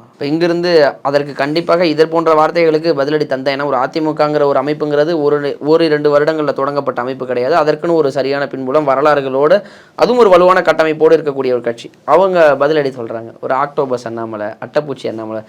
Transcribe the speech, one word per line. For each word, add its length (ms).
இப்ப 140
இங்கிருந்து 760
அதற்கு 300
கண்டிப்பாக 540
இது 220
போன்ற 380
வார்த்தைகளுக்கு 480
பதிலடி 320
தந்தேன். 340
ஏன்னா, 40
ஒரு 120
அ 100
தி 140
மு 100
கங்கிற 320
ஒரு 200
அமைப்புங்கிறது 600
ஒரு, 380
ஒரு 240
இரண்டு 340
வருடங்கள்ல 340
தொடங்கப்பட்ட 480
அமைப்பு 260
கிடையாது. 460
அதற்குன்னு 200
ஒரு 180
சரியான 360
பின்புலம், 420
வரலாறுகளோடு, 720
அதுவும் 240
ஒரு 120
வலுவான 320
கட்டமைப்போடு 540
இருக்கக்கூடிய 180
ஒரு 260
கட்சி. 300
அவங்க 540
பதிலடி 320
சொல்றாங்க. 500
ஒரு 140
ஆக்டோபஸ் 520
அண்ணாமலை, 400
அட்டைப்பூச்சி 640
அண்ணாமலை, 400